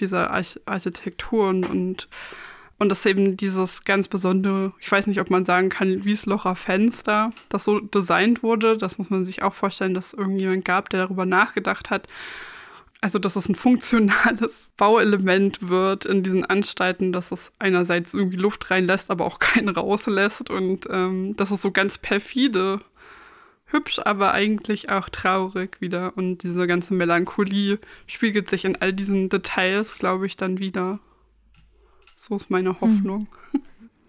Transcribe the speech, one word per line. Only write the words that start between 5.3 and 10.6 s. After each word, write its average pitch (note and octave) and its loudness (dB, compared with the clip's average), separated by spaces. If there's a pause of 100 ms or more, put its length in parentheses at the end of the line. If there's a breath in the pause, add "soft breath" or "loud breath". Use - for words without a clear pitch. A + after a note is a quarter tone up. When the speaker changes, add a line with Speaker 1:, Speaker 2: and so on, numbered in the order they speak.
Speaker 1:
sagen F#3 2
kann, F#3+ 0
Wieslocher G3+ -2
Fenster, G#3+ 0 (160)
das G3+ -4
so G#3 4
designt G3+ 2
wurde. A3+ 2
Das G3+ -6
muss F#3+ -8
man F#3+ 0
sich F#3 -6
auch G3 0
vorstellen, F#3+ -2
dass F#3 -4
es - -16
irgendjemand F#3+ 0